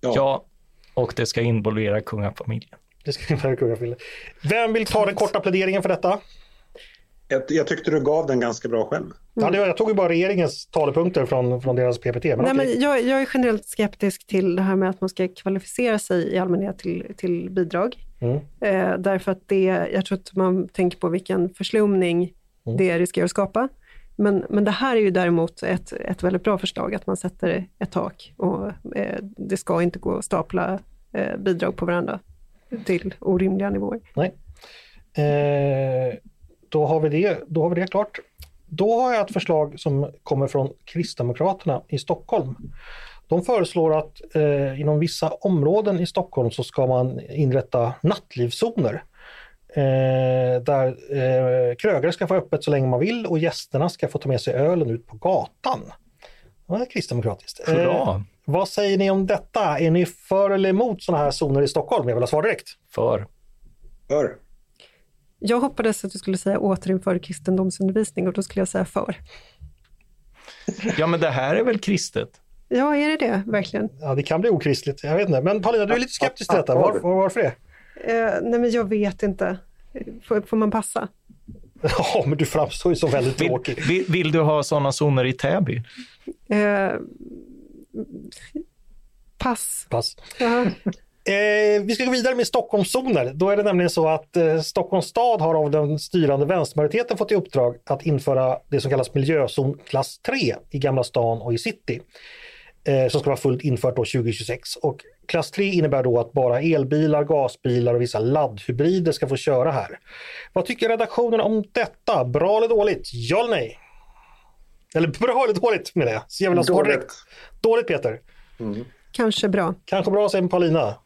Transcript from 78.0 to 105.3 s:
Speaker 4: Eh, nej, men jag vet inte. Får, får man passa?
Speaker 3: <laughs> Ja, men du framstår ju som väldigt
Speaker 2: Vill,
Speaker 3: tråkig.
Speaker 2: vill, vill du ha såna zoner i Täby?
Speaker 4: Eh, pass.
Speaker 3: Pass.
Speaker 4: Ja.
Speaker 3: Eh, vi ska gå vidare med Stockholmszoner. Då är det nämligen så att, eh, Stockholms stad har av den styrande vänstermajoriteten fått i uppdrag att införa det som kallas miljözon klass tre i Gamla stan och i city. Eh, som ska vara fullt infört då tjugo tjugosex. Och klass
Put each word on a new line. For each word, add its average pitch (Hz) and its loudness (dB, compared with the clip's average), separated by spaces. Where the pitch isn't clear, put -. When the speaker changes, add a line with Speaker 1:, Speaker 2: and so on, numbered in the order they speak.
Speaker 4:
Eh, 226 0
nej, 233 0
men 240 2
jag 226 0
vet 208 0
inte. 190 -2
Får, 214 0
får 220 -2
man 214 2
passa? 220 -4
Speaker 3:
<laughs> - -
Ja, - 0
men 147 0
du 151 0
framstår - 0
ju 165 4
som 165 0
väldigt 131 0
Speaker 2:
Vill, 151 2
Speaker 3:
tråkig. 127 -2
Speaker 2:
vill, 185 2
vill 160 2
du 160 4
ha 151 4
såna 139 0
zoner 135 2
i 131 0
Täby? 139 0
Speaker 4:
Eh, 208 2
pass. - -4
Speaker 3:
Pass. - -4
Speaker 4:
Ja. 240 2
Speaker 3:
Eh, 208 4
vi 208 -2
ska 254 -2
gå 254 2
vidare 254 2
med 240 0
Stockholmszoner. 208 0
Då 185 2
är 202 4
det 208 2
nämligen 180 2
så 165 2
att, 156 0
eh, 160 4
Stockholms 180 0
stad 233 2
har 160 2
av 151 2
den 151 0
styrande 147 2
vänstermajoriteten 175 0
fått 208 -2
i 214 4
uppdrag 123 0
att 139 -4
införa 131 2
det 139 0
som 135 -2
kallas 131 0
miljözon 139 0
klass - -4
tre 262 0
i 143 -6
Gamla 131 2
stan 117 0
och 117 -2
i 113 0
city. 156 -6
Eh, 131 2
som 143 0
ska - 0
vara 135 0
fullt 127 0
infört 127 0
då 117 0
tjugo 117 -2
tjugosex. - -8
Och - -4
klass - -2